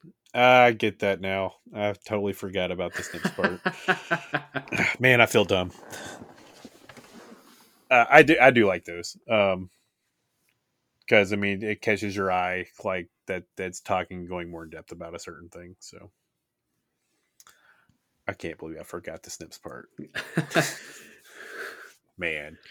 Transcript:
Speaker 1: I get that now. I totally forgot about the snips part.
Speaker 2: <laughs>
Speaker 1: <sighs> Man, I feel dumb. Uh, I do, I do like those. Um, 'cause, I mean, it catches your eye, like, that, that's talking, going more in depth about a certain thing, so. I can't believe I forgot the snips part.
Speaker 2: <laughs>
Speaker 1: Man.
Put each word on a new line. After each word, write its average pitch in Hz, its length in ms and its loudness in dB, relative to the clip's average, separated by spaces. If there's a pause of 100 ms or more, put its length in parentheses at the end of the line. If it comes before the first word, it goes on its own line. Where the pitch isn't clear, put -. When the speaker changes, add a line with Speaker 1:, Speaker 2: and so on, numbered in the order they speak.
(340)
Speaker 1:
I 123 380 8
get 107 280 -2
that 98 200 0
now. 95 340 -4 (180)
I 104 200 -2
totally 101 400 -4
forgot 92 400 -4
about 87 220 -6
the - 100 -8
snips 90 260 -6
part. - 300 -4 (1400)
Speaker 2:
<laughs> - 20 -12
Speaker 1:
<sighs> - 20 -8
Man, 123 200 6
I 110 60 8
feel 104 180 4
dumb. 92 260 0 (2250)
Uh, 120 220 6
I 151 140 10
do, 147 160 4
I 131 100 10
do 117 160 6
like 92 200 -2
those. 87 300 -12 (140)
Um, 95 400 0 (1400)
'cause, 104 240 4
I 104 40 -2
mean, 101 260 -2
it 107 180 -6
catches 101 360 -2
your 95 160 -2
eye, 90 340 -2 (160)
like, 92 260 -6 (180)
that, 92 180 -8 (120)
that's 92 240 -8
talking, 92 460 -6
going 87 240 -8
more 82 140 -14
in 78 60 -18
depth 80 200 -18
about 85 240 -14
a 82 60 -12
certain 85 280 -18
thing, 87 300 -18
so. - 320 -20 (2250)
I 101 60 -4
can't 85 260 -12
believe 80 220 -14
I 76 40 -16
forgot 85 380 -14
the - 80 -20
snips - 280 -18
part. - 380 -18
Speaker 2:
<laughs> - 40 -16 (2250)
Speaker 1:
Man. 78 380 -6 (140)